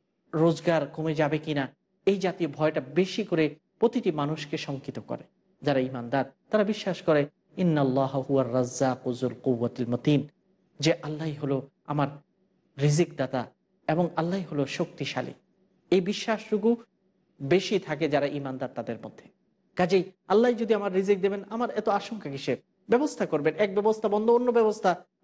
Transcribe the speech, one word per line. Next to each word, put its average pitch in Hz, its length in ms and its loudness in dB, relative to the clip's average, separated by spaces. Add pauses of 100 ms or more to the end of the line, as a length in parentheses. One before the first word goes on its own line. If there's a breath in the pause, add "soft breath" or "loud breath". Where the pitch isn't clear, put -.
(340)
রোজগার 160 520 2
কমে 156 280 -4
যাবে 151 240 2
কিনা?" 143 300 -2 (380)
এই 196 120 4
জাতীয় 175 320 -2
ভয়টা 156 300 0
বেশি 175 440 -2
করে 160 300 0 (240)
প্রতিটি 226 340 0
মানুষকে 151 440 -4
শঙ্কিত 139 420 -8
করে। 117 260 -10 (380)
যারা 135 160 2
ঈমানদার, 127 460 -2 (260)
তারা 214 140 4
বিশ্বাস 196 380 -4
করে, 147 240 4 (300)
"ইন্নাল্লাহা 139 640 2
হুয়ার 131 360 0
রাজ্জাকু 127 580 0
যুল 120 300 -4
কুওয়াতিল 120 440 -2
মতিন", 143 420 0 (520)
যে 143 220 4
আল্লাহই 151 320 -6
হলো 139 340 -4 (180)
আমার 143 220 0 (720)
রিজিক 156 340 2
দাতা 127 300 -4 (420)
এবং 165 280 0
আল্লাহই 175 260 -2
হলো 147 240 -4
শক্তিশালী। 131 640 -6 (580)
এই 185 100 4
বিশ্বাসটুকু 214 760 0 (640)
বেশি 180 360 2
থাকে 151 300 -2
যারা 139 180 2
ঈমানদার 139 480 -6
তাদের 117 300 -6
মধ্যে। - 240 -18 (480)
কাজেই 180 280 2 (240)
আল্লাহ 226 240 4
যদি 220 220 0
আমার 202 180 -2
রিজিক 190 280 2
দেবেন, 196 300 -2
আমার 226 200 -2
এত 214 180 -4
আশঙ্কা 196 420 -2
কিসের? 139 260 -2 (340)
ব্যবস্থা 247 360 2
করবেন, 151 320 0
এক 202 160 2
ব্যবস্থা 214 340 2
বন্ধ, 214 220 2
অন্য 240 200 4
ব্যবস্থা 214 540 2 (200)